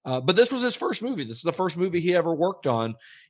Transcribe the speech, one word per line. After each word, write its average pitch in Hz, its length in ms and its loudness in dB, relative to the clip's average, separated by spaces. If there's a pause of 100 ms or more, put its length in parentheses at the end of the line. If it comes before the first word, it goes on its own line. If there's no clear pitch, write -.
Uh, 127 160 -4
but 139 160 2
this 240 160 6
was 254 120 -2
his 247 120 0
first - 280 -4
movie. 220 220 -4
This 113 120 -10
is - 60 -12
the 165 100 0
first 170 240 -2
movie 175 240 0
he 175 140 2
ever 165 200 2
worked 175 320 -2
on. 113 280 0 (360)